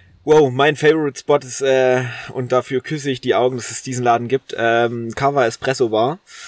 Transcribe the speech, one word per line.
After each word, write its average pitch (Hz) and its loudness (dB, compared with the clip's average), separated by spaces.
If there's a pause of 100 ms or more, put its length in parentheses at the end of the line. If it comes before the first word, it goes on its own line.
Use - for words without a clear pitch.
(240)
Wow, 151 6
mein 139 2
Favorite 151 2
Spot 147 2
ist, 127 -6
äh, 131 4 (280)
und 127 -4
dafür 127 0
küsse 143 -6
ich 127 -6
die 120 0
Augen, 127 2
dass 113 -8
es - -8
diesen 127 -6
Laden 117 0
gibt, 131 -4
ähm, 117 0
Cava 139 0
Espresso 120 -2
Bar 117 -2 (280)